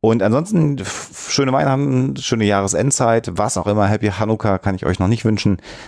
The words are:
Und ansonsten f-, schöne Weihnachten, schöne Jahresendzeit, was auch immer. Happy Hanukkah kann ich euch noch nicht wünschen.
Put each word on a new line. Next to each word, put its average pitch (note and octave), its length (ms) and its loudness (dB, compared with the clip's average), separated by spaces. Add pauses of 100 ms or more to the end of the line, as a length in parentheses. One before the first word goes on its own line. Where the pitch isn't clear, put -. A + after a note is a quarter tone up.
Und A2+ 220 2
ansonsten D3 560 2
f-, - 500 -12
schöne C3+ 240 0
Weihnachten, C3+ 640 0
schöne A2+ 280 -2
Jahresendzeit, G#2 920 0
was G#2+ 200 -2
auch F2+ 100 -4
immer. G#2 200 2
Happy G#2 200 0
Hanukkah G#2 500 0
kann G2 160 -2
ich - 140 -4
euch F2+ 100 0
noch F#2 100 0
nicht A2 160 0
wünschen. G#2 340 2 (300)